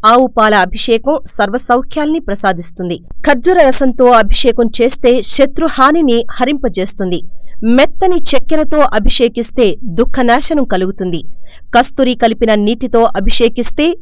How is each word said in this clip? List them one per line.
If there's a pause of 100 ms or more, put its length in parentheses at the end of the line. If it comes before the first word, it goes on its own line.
(140)
ఆవు (120)
పాల (140)
అభిషేకం (200)
సర్వసౌఖ్యాల్ని
ప్రసాదిస్తుంది. (300)
ఖర్జూర (120)
రసంతో (160)
అభిషేకం (100)
చేస్తే (220)
శత్రుహానిని (200)
హరింపజేస్తుంది. (540)
మెత్తని (120)
చక్కెరతో (180)
అభిషేకిస్తే (320)
దుఃఖనాశనం
కలుగుతుంది. (560)
కస్తూరి (100)
కలిపిన (140)
నీటితో (180)
అభిషేకిస్తే (160)